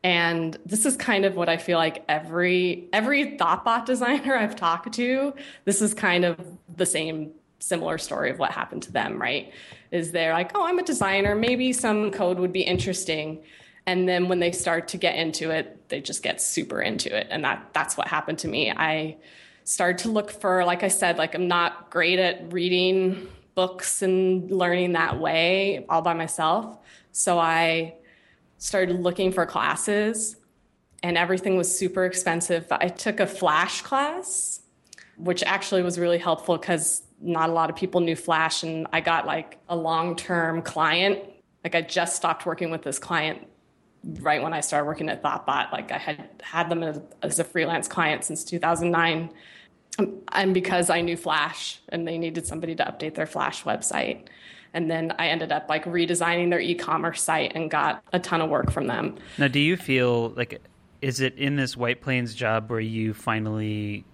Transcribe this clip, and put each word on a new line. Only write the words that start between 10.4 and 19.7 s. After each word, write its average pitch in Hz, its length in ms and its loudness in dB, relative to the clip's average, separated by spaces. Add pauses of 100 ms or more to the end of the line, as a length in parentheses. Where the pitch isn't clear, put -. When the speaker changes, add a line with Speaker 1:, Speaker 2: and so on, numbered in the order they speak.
Speaker 1:
"Oh, - 100 2
I'm 359 140 2
a 370 40 0
designer. 208 520 2
Maybe 247 400 2
some 214 360 2
code 180 280 0
would 180 140 0
be 185 100 0
interesting." 160 800 -2 (460)
And 185 220 2
then 180 200 2
when 180 120 2
they 175 120 2
start 170 360 -2
to - 80 -8
get 175 200 0
into 160 340 -2
it, - 400 -6
they 147 100 -4
just 131 220 -8
get - 180 -4
super - 400 -2
into - 340 -2
it. 107 160 -2
And 151 140 -4
that, - 280 -4
that's 151 240 -2
what - 120 -4
happened 151 320 -4
to 160 80 -6
me. 120 220 0
I 156 460 -2 (480)
started 180 400 0